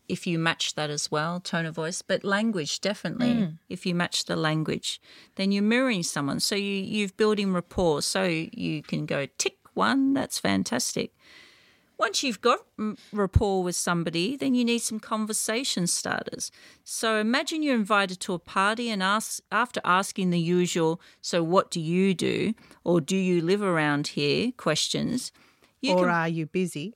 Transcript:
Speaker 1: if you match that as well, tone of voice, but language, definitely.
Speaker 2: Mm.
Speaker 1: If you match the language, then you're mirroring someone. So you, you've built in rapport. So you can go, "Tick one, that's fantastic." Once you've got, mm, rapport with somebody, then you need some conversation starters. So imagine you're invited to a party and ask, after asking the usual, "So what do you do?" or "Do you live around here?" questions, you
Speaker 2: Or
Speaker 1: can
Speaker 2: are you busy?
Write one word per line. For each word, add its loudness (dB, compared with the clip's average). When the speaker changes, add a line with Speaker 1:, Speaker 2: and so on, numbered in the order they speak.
Speaker 1:
if -4
you 0
match -2
that -4
as -4
well, -2
tone -4
of -8
voice, -4
but -2
language, 0
definitely. -2
Speaker 2:
Mm. 0
Speaker 1:
If -8
you 0
match -2
the -2
language, -2
then 0
you're 2
mirroring 2
someone. -2
So -2
you, -2
you've -2
built 2
in 0
rapport. 0
So 0
you -2
can -4
go, -4
"Tick -4
one, 2
that's -2
fantastic." -2
Once -2
you've -2
got, 2
mm, -4
rapport 2
with -2
somebody, 0
then 0
you 4
need 2
some -6
conversation -2
starters. -4
So -2
imagine 0
you're 2
invited 0
to -4
a -2
party 0
and -2
ask, 0
after 0
asking 2
the 2
usual, 2
"So 0
what 2
do -4
you 4
do?" 0
or 4
"Do 0
you 2
live 2
around 0
here?" 0
questions, -2
you 0
Speaker 2:
Or 6
Speaker 1:
can 4
Speaker 2:
are 2
you -2
busy? -4